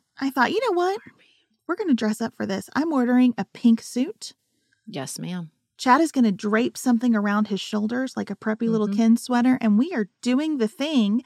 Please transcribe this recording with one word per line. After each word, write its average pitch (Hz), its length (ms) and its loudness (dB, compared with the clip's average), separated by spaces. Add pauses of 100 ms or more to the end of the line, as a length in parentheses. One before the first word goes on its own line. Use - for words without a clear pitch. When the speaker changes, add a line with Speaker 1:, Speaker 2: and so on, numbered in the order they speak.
(220)
Speaker 1:
I 269 80 -2
thought, 254 240 0
"You 415 60 -2 (100)
know 349 80 0
what? 381 240 -2 (640)
We're 339 80 -2
gonna 359 180 -2
dress 220 280 0
up - 160 -6
for 214 80 -6
this. 190 300 -6
I'm 320 180 -2
ordering 247 440 4
a 196 80 -4
pink - 360 2
suit." - 520 -8 (540)
Speaker 2:
Yes, - 320 -10
ma'am. 165 300 -10 (280)
Speaker 1:
Chad 262 240 4
is 320 100 0
gonna 233 220 4
drape 214 440 -2
something 240 380 2
around 208 320 0
his 196 140 -4
shoulders 226 560 -6
like 202 120 -6
a 196 60 -8
preppy 220 320 -4
little 220 220 0
Speaker 2:
Mm-hmm. 202 80 -4
Speaker 1:
Ken 226 200 4
sweater, 254 440 0
and 214 180 4
we 349 140 0
are 220 160 -2 (120)
doing 285 360 0
the 220 100 0
thing. 254 580 0